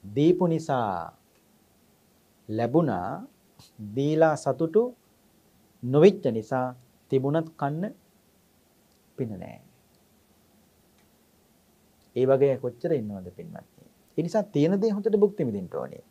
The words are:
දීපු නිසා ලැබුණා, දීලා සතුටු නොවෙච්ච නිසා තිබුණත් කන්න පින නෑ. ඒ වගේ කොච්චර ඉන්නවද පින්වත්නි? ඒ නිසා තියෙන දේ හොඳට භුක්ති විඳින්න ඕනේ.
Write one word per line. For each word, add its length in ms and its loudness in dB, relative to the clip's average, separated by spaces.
දීපු 440 2
නිසා 640 -2
ලැබුණා, 600 0
දීලා 400 2
සතුටු 480 0
නොවෙච්ච 480 6
නිසා 360 -4
තිබුණත් 460 0
කන්න 260 -4
පින 220 -6
නෑ. 200 -16
ඒ 100 2
වගේ 320 4
කොච්චර 360 -4
ඉන්නවද 380 -6
පින්වත්නි? 540 -18
ඒ 60 -2
නිසා 200 -2
තියෙන 380 2
දේ 100 2
හොඳට 260 0
භුක්ති 300 2
විඳින්න 260 -6
ඕනේ. 380 -8